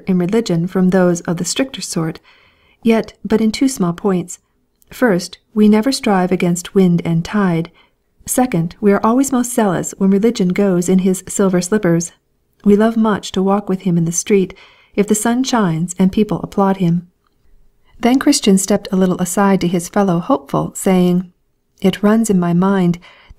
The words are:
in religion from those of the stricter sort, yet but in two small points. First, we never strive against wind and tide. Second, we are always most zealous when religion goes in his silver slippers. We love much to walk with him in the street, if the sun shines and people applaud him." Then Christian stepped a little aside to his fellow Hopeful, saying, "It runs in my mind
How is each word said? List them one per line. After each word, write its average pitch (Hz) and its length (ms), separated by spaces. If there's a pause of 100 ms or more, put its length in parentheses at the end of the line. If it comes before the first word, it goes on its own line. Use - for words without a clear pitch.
in 185 100
religion 180 480
from 185 240
those 180 320
of 175 160
the 180 80
stricter 262 360
sort, 165 380 (640)
yet 226 320 (100)
but 220 180
in 220 100
two 269 160
small 180 260
points. 180 460 (500)
First, 185 480 (160)
we 214 160
never 220 220
strive 190 400
against 175 420
wind 180 320
and 165 180
tide. 175 460 (560)
Second, 185 540
we 202 120
are 202 120
always 247 280
most 247 200
zealous 170 460
when 190 140
religion 202 380
goes 180 380
in 185 120
his 185 280
silver 185 340
slippers. 175 500 (520)
We 202 120
love 220 200
much 220 360
to 190 100
walk 202 260
with 190 140
him 170 160
in 170 80
the 165 60
street, 185 420 (420)
if 202 120
the 214 80
sun 240 280
shines 175 540
and 185 140
people 208 320
applaud 196 340
him." 175 300 (920)
Then 247 200
Christian 220 400
stepped 196 320
a 190 40
little 185 220
aside 196 440
to 175 60
his 175 220
fellow 196 300
Hopeful, 170 560
saying, 180 580 (480)
"It 190 220
runs 220 260
in 190 100
my 175 140
mind 180 460 (400)